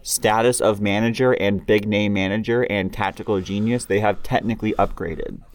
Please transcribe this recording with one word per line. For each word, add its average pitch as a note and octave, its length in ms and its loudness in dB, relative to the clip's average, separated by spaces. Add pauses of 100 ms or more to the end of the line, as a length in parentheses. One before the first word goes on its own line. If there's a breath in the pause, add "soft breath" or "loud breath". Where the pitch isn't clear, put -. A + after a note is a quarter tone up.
status A2+ 580 2
of G#2 200 2
manager A2 520 2
and G2+ 320 0
big G#2+ 220 2
name G#2 260 0
manager G#2 560 0
and F#2+ 240 -2
tactical G2 480 -2
genius, G#2 440 -2
they G2+ 160 0
have G#2 220 0
technically A2 520 -2
upgraded. - 640 -4 (160 soft breath)